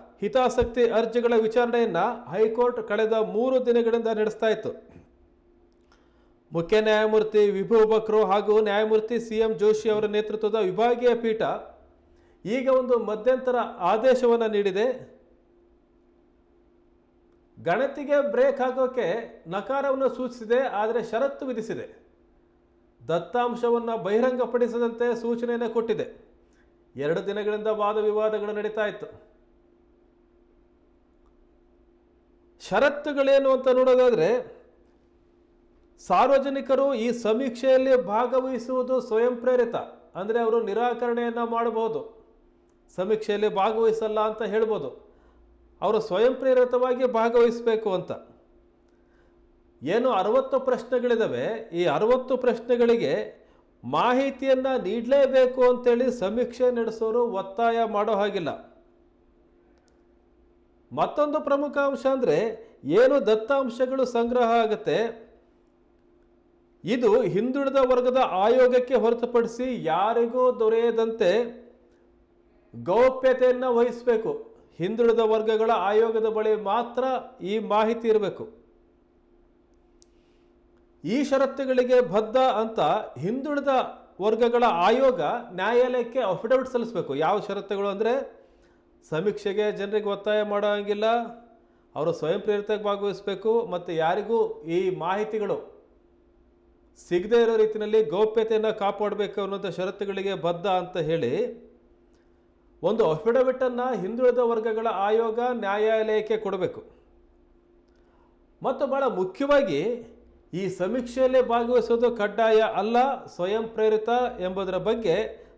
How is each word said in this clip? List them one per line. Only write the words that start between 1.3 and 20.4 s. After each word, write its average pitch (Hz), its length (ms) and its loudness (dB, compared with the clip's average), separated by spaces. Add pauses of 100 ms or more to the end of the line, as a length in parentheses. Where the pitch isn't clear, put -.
ವಿಚಾರಣೆಯನ್ನ 233 580 0 (320)
ಹೈಕೋರ್ಟ್ 220 580 0
ಕಳೆದ 214 240 0
ಮೂರು 220 540 0
ದಿನಗಳಿಂದ 233 420 2
ನಡೆಸ್ತಾ 214 400 -2
ಇತ್ತು. - 460 -6 (1600)
ಮುಖ್ಯ 170 280 0
ನ್ಯಾಯಮೂರ್ತಿ 214 680 2
ವಿಭು 196 360 4
ಬಕ್ರೋ 214 380 2
ಹಾಗೂ 208 360 2
ನ್ಯಾಯಮೂರ್ತಿ 214 600 0
ಸಿ 220 180 -6
ಎಂ 220 160 0
ಜೋಶಿ 214 360 2
ಅವರ 214 160 0
ನೇತೃತ್ವದ 214 480 -2
ವಿಭಾಗೀಯ 226 600 2
ಪೀಠ 226 280 -2 (1000)
ಈಗ 247 240 -2
ಒಂದು 254 300 2
ಮಧ್ಯಂತರ 247 580 -2 (220)
ಆದೇಶವನ್ನ 233 680 2
ನೀಡಿದೆ. 202 400 0 (2750)
ಗಣತಿಗೆ 269 680 0
ಬ್ರೇಕ್ 247 300 2
ಹಾಕೋಕೆ 247 880 -4
ನಕಾರವನ್ನು 269 600 -2
ಸೂಚಿಸಿದೆ, 240 520 -2